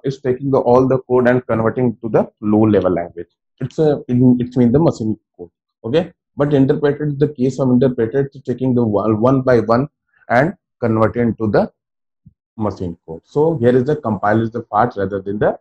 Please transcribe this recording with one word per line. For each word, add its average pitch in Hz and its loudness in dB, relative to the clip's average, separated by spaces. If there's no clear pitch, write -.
it's 135 -6
taking 131 -4
the 131 2
all 127 4
the 131 0
code 123 2
and 127 0
converting 113 0
to 113 -8
the 120 0
low 107 2
level 95 4
language. 85 -6
It's - -8
a, 151 0
it, 123 0
it 123 -6
means 120 4
the 143 4
machine 117 0
code. 87 -18
Okay, 160 -2
but 147 -2
interpreter, 143 0
the 143 0
case 123 -4
of 131 0
interpreter, 123 0
it's 139 -10
taking 127 -4
the 120 2
one, 107 0
one 131 2
by 127 2
one 117 0
and 135 0
converting 110 0
to 110 -4
the 165 0
machine 95 -6
code. 82 -14
So 147 -2
here 123 4
is 123 2
the 147 -2
compiler 107 0
is 113 -4
the 117 -10
fast 110 -2
rather 98 -4
than 101 -8
the 160 -2